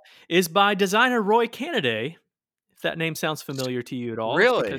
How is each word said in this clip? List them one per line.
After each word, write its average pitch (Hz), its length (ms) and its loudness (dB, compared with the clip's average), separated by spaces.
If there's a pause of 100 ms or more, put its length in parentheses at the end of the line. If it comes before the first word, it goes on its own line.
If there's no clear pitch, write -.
(280)
is 175 200 4
by 202 260 4
designer 220 480 2
Roy 226 260 4
Cannaday, 165 720 -4 (540)
if - 100 -20
that 160 160 -4
name 160 160 -4
sounds 156 260 -4
familiar 127 420 -4
to 131 140 -10
you 120 160 -6
at 110 60 -6
all, 113 180 -2
it's 190 80 4
because 233 200 2 (140)